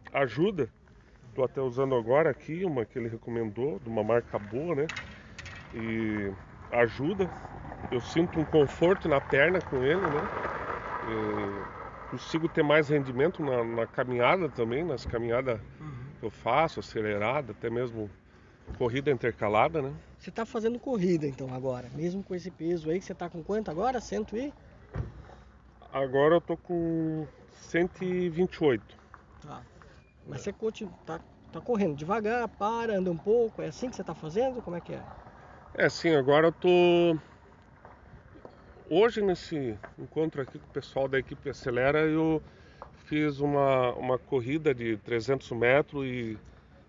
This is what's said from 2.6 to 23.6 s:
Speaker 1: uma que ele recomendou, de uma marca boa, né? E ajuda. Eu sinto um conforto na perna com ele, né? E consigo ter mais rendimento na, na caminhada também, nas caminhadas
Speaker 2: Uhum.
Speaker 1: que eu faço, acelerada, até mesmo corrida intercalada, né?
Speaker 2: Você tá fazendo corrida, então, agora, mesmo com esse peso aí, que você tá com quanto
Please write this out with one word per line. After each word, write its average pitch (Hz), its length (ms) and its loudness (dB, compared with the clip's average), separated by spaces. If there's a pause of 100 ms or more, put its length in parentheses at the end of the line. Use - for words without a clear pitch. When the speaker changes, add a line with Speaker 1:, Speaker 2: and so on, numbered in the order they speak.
Speaker 1:
uma 135 200 -2
que - 140 -10
ele 117 100 -4
recomendou, 117 720 -4
de 113 100 -14
uma 110 160 0
marca 117 340 2
boa, 120 360 -4
né? 147 160 -2 (840)
E 110 580 -2 (380)
ajuda. 139 600 2 (600)
Eu 127 100 0
sinto 165 400 0
um 151 40 2
conforto 160 640 4
na 139 120 4
perna 156 400 4
com 135 220 -2
ele, 170 260 2
né? 156 200 -2 (760)
E 104 560 -4 (480)
consigo 160 380 -4
ter 165 140 0
mais 147 260 4
rendimento 143 540 0
na, 127 200 0
na 117 240 -2
caminhada 127 640 2
também, 120 360 -2
nas 143 200 -4
caminhadas 117 560 -2 (200)
Speaker 2:
Uhum. 139 380 -14
Speaker 1:
que 120 80 -8
eu 104 40 -6
faço, 131 500 0
acelerada, 110 720 -2
até 117 160 -6
mesmo 113 420 -4 (680)
corrida 135 320 0
intercalada, 120 720 2
né? 135 100 -6 (260)
Speaker 2:
Você - 120 -16
tá 226 160 -6
fazendo 233 320 -2
corrida, 180 480 0
então, 131 260 -6
agora, 127 420 -4
mesmo 175 280 -4
com 190 120 -10
esse 180 160 -8
peso 165 400 -4
aí, 170 100 0
que 190 40 -14
você 190 100 -10
tá 175 140 -8
com 165 140 -12
quanto 208 280 -4